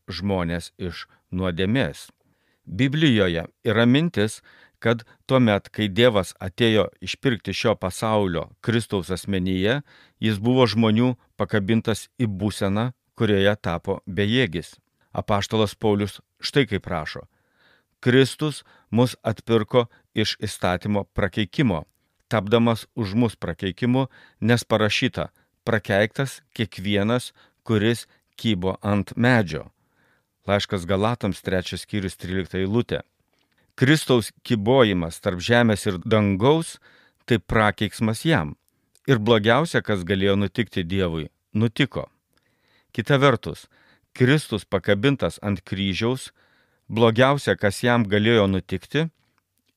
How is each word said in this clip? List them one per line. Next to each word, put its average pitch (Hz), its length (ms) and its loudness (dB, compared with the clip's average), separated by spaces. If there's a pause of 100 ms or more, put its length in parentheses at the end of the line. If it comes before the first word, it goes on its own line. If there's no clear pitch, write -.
žmones 87 720 -4
iš - 320 -10 (180)
nuodėmės. 92 800 -2 (600)
Biblijoje 110 800 2 (140)
yra 117 260 2
mintis, 123 560 0 (400)
kad 113 220 -2 (180)
tuomet, 117 480 2
kai 107 180 -2
Dievas 104 480 2
atėjo 107 520 2 (100)
išpirkti 101 560 -4
šio 107 220 0
pasaulio 95 720 -2 (100)
Kristaus 107 540 -2
asmenyje, 95 680 -2 (400)
jis 110 180 0
buvo 123 280 4
žmonių 113 480 2 (220)
pakabintas 107 720 -2 (100)
į 120 120 -2
būseną, 104 600 -2 (240)
kurioje 101 400 2
tapo 87 480 -6
bejėgis. 101 720 -4 (400)
Apaštalas 104 600 -2
Paulius 104 440 -2 (200)
štai - 300 0
kaip 95 180 -6
rašo: 80 380 -8 (800)
„Kristus 135 600 2 (280)
mus 117 320 2
atpirko 113 640 0 (260)
iš 107 240 -2
įstatymo 98 760 -4
prakeikimo, 101 720 -2 (420)
tapdamas 113 580 2 (100)
už 101 180 -4
mus 117 220 0
prakeikimu, 120 720 -2 (340)
nes 117 220 2
parašyta: 104 640 -2 (360)
'Prakeiktas 110 760 -2 (120)
kiekvienas, 104 800 -2 (300)
kuris 113 440 0 (300)
kybo 95 440 -2
ant 101 360 -2
medžio.'“ 113 540 0 (760)
Laiškas 98 380 -2
Galatams, 98 560 -2
trečias 92 420 -6
skyrius, 98 320 -6
trylikta 92 420 -6
eilutė. 98 440 -2 (760)
Kristaus 131 540 2 (100)
kybojimas 104 800 2
tarp 92 220 -2
žemės 117 420 2
ir 92 160 -2
dangaus – 107 800 0 (500)
tai 117 80 4
prakeiksmas 110 880 -2
jam. 87 300 0 (500)
Ir 120 160 2
blogiausia, 117 640 2
kas 101 160 -2
galėjo 98 400 2
nutikti 101 420 -4
Dievui, 82 440 -4 (260)
nutiko. 117 540 -2 (840)
Kita 131 300 0
vertus, 117 460 0 (500)
Kristus 123 480 2
pakabintas 101 800 0
ant 101 160 -4
kryžiaus, 98 680 -4 (580)
blogiausia, 117 640 2
kas 101 320 0
jam 120 240 2
galėjo 104 400 4
nutikti, 95 560 -4 (720)